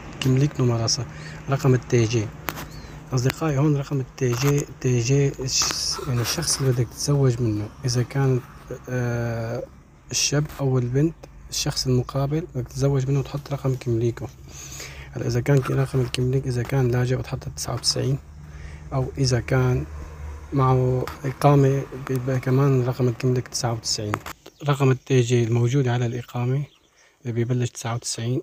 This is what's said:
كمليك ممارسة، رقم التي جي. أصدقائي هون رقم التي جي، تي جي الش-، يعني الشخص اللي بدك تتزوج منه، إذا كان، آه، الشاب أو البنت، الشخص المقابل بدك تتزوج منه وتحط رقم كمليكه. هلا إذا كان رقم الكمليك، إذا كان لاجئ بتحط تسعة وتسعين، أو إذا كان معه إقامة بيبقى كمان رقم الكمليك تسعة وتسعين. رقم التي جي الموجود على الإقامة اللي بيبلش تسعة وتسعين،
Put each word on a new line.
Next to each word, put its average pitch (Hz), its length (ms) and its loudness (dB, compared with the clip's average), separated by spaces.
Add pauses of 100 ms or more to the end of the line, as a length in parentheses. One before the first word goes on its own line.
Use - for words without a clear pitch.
(220)
كمليك 135 380 2
ممارسة، 117 460 0 (440)
رقم 135 240 4
التي 120 320 4
جي. 110 220 0 (840)
أصدقائي 131 440 0
هون 147 200 4
رقم 139 220 -4
التي 127 320 -2
جي، 143 340 0 (160)
تي 127 180 2
جي 139 300 4
الش-، - 800 -4
يعني 123 140 0
الشخص - 380 -2
اللي 131 120 2
بدك 123 160 0
تتزوج 135 540 2
منه، 107 280 0 (160)
إذا 120 180 0
كان، 131 360 2 (500)
آه، 120 760 -2 (480)
الشاب - 340 0 (140)
أو 131 180 2
البنت، 131 380 2 (340)
الشخص - 380 -4
المقابل 139 680 0
بدك 123 120 -4
تتزوج 135 420 0
منه 139 100 2
وتحط 139 340 -6
رقم 135 220 -2
كمليكه. 117 520 -2 (840)
هلا 123 160 -6
إذا 120 140 0
كان 143 160 4
رقم 131 440 0
الكمليك، 127 460 0
إذا 123 160 0
كان 127 280 2
لاجئ 123 240 2
بتحط 123 400 -6
تسعة - 180 -6
وتسعين، 127 440 0 (760)
أو 135 240 -2
إذا 127 220 2
كان 127 460 2 (680)
معه 127 520 4 (200)
إقامة 139 580 6 (240)
بيبقى 131 320 -2
كمان 131 460 4
رقم 127 220 2
الكمليك 123 400 0
تسعة - 260 -2
وتسعين. 107 420 -4 (540)
رقم 139 220 4
التي 127 300 2
جي 120 220 4
الموجود 120 440 2
على 120 180 0
الإقامة 123 600 -2 (560)
اللي 120 120 -6
بيبلش 120 360 0
تسعة - 260 -6
وتسعين، 120 480 -4